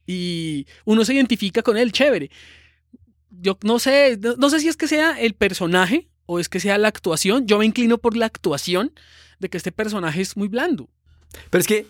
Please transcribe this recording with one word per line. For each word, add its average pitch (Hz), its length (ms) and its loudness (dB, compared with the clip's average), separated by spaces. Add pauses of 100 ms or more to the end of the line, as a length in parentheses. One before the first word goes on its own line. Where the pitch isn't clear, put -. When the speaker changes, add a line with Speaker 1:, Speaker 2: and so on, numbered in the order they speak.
Speaker 1:
Y 170 600 -6 (160)
uno 220 200 4
se 247 100 0
identifica 226 480 0
con 220 140 2
él, 233 140 0
chévere. 220 400 0 (1000)
Yo 185 340 -4
no 226 160 2
sé, 269 420 4
no, 240 140 -2
no 277 140 4
sé 311 100 2
si 302 80 0
es 320 80 -2
que 330 100 -4
sea 302 320 0
el 226 160 -2
personaje 185 760 0 (180)
o 175 120 -4
es 170 100 -4
que 185 120 -6
sea 202 180 0
la 214 80 2
actuación. 208 600 0
Yo 208 100 4
me 214 80 4
inclino 233 320 2
por 226 180 -2
la 226 100 0
actuación 175 680 -4 (480)
de 185 100 -8
que - 60 -10
este 175 160 -8
personaje 190 480 -4
es 190 160 -6
muy 202 100 -4
blando. 226 420 -4 (600)
Speaker 2:
Pero 180 100 4
es - 60 -2
que, 214 240 0